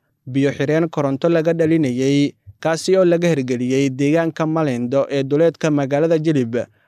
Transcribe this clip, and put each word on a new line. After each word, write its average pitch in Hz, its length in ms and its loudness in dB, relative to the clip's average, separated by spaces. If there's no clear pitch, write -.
biyo 135 240 0
xireen 156 380 -2
koronto 143 400 -2
laga 170 240 2
dhalinayey, 143 800 0
kaasi 165 380 0
oo 185 80 4
laga 170 240 2
hirgeliyey 131 600 0
deegaanka 151 580 0
Malendo 135 640 -2
ee 139 140 -2
duleedka 156 480 0
magaalada 147 480 0
Jilib, 135 360 0